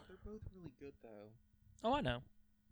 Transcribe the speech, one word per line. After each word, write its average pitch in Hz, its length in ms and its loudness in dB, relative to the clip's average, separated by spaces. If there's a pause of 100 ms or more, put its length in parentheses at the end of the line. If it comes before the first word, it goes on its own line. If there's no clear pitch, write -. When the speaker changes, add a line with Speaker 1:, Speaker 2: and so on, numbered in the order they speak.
Speaker 1:
They're - 180 -16
both 214 160 -6 (140)
really 170 240 -10
good, 139 140 -8 (100)
though. 107 260 -12 (540)
Speaker 2:
Oh, 233 100 8
I 285 80 6
know. 123 220 4 (480)